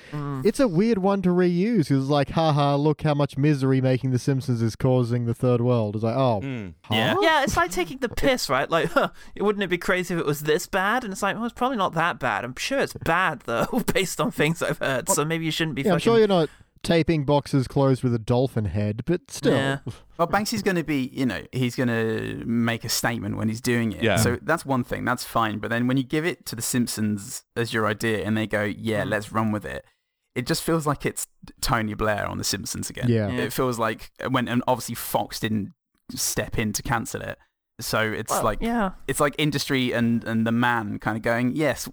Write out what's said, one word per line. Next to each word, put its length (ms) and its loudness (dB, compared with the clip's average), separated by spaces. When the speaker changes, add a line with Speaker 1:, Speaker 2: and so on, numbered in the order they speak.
Speaker 1:
Mm. 320 -4
Speaker 2:
it's 160 2
a 80 6
weird 300 4
one 240 2
to 80 2
reuse. 600 4
It 40 4
was 120 2
like, 220 2
"Ha 240 4
ha, 220 4
look 260 2
how 120 2
much 240 0
misery 440 4
making 300 2
The 80 4
Simpsons 420 0
is 160 0
causing 480 2
the 80 0
third 260 2
world." 360 2
It's 100 -2
like, 100 0
"Oh, 260 2
Speaker 3:
Mm. 340 -8
Speaker 2:
huh?" 100 -2
Speaker 4:
Yeah. 260 2
Speaker 1:
Yeah, 220 4
it's 140 -2
like 140 0
taking 260 -4
the 100 -2
piss, 420 0
right? 220 0
Like, 140 4
<laughs> 80 -2
huh, 160 2
wouldn't 240 0
it 80 -2
be 80 2
crazy 360 -2
if 80 0
it 40 -4
was 180 -2
this 240 2
bad? 360 0
And 80 -8
it's 100 -10
like, 140 0
well, 80 -6
it's 100 -6
probably 220 -2
not 200 0
that 220 0
bad. 280 -2
I'm 100 -10
sure 240 -4
it's 140 -2
bad, 480 0
though, 460 -2
<laughs> 60 -2
based 280 -2
on 100 0
things 320 0
I've 160 -2
heard. 300 -2
So 160 2
maybe 180 -4
you 80 -2
shouldn't 240 -2
be 60 -4
Speaker 2:
Yeah, 100 0
I'm 80 4
Speaker 1:
fucking 40 -2
Speaker 2:
sure 40 4
you're 120 6
not 180 4
taping 420 2
boxes 420 2
closed 360 2
with 80 2
a 60 2
dolphin 480 0
head, 400 -2
but 240 -2
still. 240 0
Speaker 1:
Yeah. 240 2
Speaker 4:
Well, 100 2
Banksy's 360 -2
gonna 200 2
be, 300 -2
you 140 0
know, 240 -4
he's 240 0
gonna 680 0
make 400 0
a 60 -6
statement 480 -2
when 120 -2
he's 120 -4
doing 300 2
it. 100 -8
Speaker 3:
Yeah. 140 4
Speaker 4:
So 260 4
that's 240 -2
one 180 0
thing, 220 -6
that's 180 -2
fine. 360 -2
But 100 -6
then 160 0
when 120 2
you 40 2
give 240 -2
it 220 -4
to 80 -10
The 80 -8
Simpsons 800 -2
as 160 -2
your 140 0
idea 400 0
and 100 -2
they 120 -2
go, 160 0
"Yeah, 420 -2
Speaker 1:
Mm. 60 -4
Speaker 4:
let's 200 -2
run 200 0
with 120 -4
it," 220 -10
it 140 -4
just 160 -2
feels 240 0
like 180 -2
it's 220 -6
Tony 320 0
Blair 320 0
on 140 -6
The 40 -4
Simpsons 460 -4
again. 200 -2
Speaker 2:
Yeah. 180 2
Speaker 1:
Yeah. 160 -4
Speaker 4:
It 100 -6
feels 240 0
like 320 -4
when, 200 0
and 200 0
obviously 280 -2
Fox 440 -4
didn't 340 -2
step 420 -4
in 160 0
to 80 -6
cancel 400 -4
it. 160 -8
So 200 -2
it's 200 -4
Speaker 1:
Well, 120 2
Speaker 4:
like, 160 0
Speaker 1:
yeah. 340 0
Speaker 4:
it's 120 -2
like 180 2
industry 540 0
and, 320 2
and 240 0
the 40 2
man 460 0
kind 180 -4
of 60 -6
going, 340 0
"Yes, 380 -2